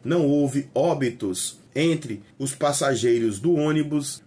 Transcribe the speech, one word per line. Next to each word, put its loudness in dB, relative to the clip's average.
não 2
houve 2
óbitos -2
entre -2
os -4
passageiros 0
do 2
ônibus. 0